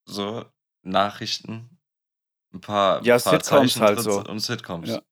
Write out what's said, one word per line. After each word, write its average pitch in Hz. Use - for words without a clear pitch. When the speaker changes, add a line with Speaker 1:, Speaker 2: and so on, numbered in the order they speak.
Speaker 1:
so 101
Nachrichten, 104
ein 92
paar, 98
Speaker 2:
Ja, 120
Speaker 1:
paar 98
Speaker 2:
Sitcoms 131
halt 107
Speaker 1:
Zeichentritte 117
Speaker 2:
so. 101
Speaker 1:
und 107
Sitcoms. 90
Speaker 2:
Ja, 113